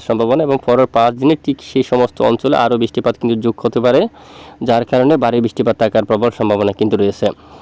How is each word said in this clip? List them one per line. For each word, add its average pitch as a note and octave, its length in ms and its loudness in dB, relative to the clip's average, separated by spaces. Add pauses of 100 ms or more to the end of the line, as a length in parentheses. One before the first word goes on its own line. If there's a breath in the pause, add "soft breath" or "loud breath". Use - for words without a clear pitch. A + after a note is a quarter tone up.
সম্ভাবনা A#2 360 0
এবং C#3 220 0
পরের B2 220 2
পাঁচ A#2+ 260 0
দিনে C3+ 300 0
ঠিক C3+ 140 -4 (160)
সেই C3 100 0
সমস্ত B2 380 0
অঞ্চলে A#2+ 360 0
আরও A#2+ 200 2
বৃষ্টিপাত A#2 400 -2
কিন্তু A#2 240 -2
যোগ B2+ 160 -2
হতে A#2 220 -4
পারে, C3 280 2 (560 loud breath)
যার A#2 220 0
কারণে C3+ 320 2
ভারী A#2+ 240 0
বৃষ্টিপাত A#2 360 -2
থাকার A2 280 0
প্রবল A2 240 0
সম্ভাবনা G#2 420 0
কিন্তু G#2+ 260 -2
রয়েছে। G2+ 300 -2 (340 loud breath)